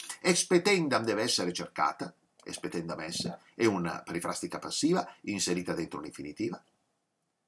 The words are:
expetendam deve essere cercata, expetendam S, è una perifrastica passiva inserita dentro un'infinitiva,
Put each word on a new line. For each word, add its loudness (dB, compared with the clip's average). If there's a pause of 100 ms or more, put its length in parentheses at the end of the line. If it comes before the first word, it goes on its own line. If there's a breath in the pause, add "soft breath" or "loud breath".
(200 loud breath)
expetendam 4
deve 2
essere 2
cercata, -2 (280)
expetendam -6
S, -4 (180 soft breath)
è 4
una 0
perifrastica -4
passiva 0 (160 loud breath)
inserita -2
dentro -4
un'infinitiva, -8 (840)